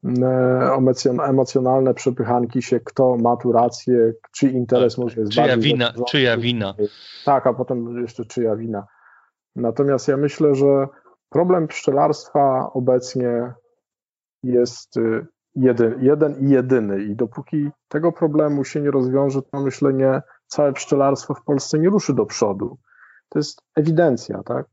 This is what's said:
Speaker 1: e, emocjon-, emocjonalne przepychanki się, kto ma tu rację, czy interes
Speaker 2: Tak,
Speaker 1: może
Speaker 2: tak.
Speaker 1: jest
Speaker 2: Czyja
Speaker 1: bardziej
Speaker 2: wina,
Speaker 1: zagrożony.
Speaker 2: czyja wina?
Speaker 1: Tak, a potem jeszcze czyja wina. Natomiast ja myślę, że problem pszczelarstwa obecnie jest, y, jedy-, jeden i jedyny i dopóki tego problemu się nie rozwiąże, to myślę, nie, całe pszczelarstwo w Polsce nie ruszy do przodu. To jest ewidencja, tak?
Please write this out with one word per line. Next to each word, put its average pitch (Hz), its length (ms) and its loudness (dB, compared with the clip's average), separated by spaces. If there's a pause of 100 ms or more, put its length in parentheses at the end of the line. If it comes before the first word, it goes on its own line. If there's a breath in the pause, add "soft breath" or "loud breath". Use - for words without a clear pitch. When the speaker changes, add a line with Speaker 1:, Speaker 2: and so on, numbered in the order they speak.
Speaker 1:
e, - 40 -4 (680)
emocjon-, 131 520 0
emocjonalne 131 640 2
przepychanki 120 680 -2
się, 120 180 -2
kto 127 380 0
ma 117 200 2
tu 123 140 -2
rację, 117 600 2 (180)
czy - 180 0
interes 123 460 0
Speaker 2:
Tak, 123 80 -4
Speaker 1:
może 113 120 -6
Speaker 2:
tak. 113 60 -6
Speaker 1:
jest 107 100 -2
Speaker 2:
Czyja 120 160 2
Speaker 1:
bardziej 120 260 2
Speaker 2:
wina, 120 120 0
Speaker 1:
zagrożony. 117 240 -6
Speaker 2:
czyja 123 280 2
wina? 113 360 -2 (520 loud breath)
Speaker 1:
Tak, 135 220 2
a 123 60 2
potem 120 480 -6
jeszcze 117 240 -10
czyja 113 300 -2
wina. 107 300 -8 (680 soft breath)
Natomiast 123 520 -2
ja 139 100 0
myślę, 143 380 0
że 139 320 2 (420 soft breath)
problem 175 380 2
pszczelarstwa 139 1040 0
obecnie 123 800 -2 (920)
jest, 120 540 -2
y, 113 280 -2 (300)
jedy-, 120 460 2
jeden 139 460 2
i - 20 2
jedyny 123 540 2
i 104 120 -6
dopóki 143 540 -6 (180)
tego 160 240 -2
problemu 151 520 0
się 147 180 -6
nie 143 100 0
rozwiąże, 135 500 0
to 139 200 -10
myślę, 135 320 0
nie, 135 280 2 (260 soft breath)
całe 143 260 0
pszczelarstwo 139 600 0
w - 100 -12
Polsce 147 360 -2
nie 170 100 4
ruszy 196 240 0
do 117 120 2
przodu. 101 520 -4 (520 soft breath)
To - 100 -2
jest - 220 -8 (140)
ewidencja, 151 680 0
tak? 127 300 -6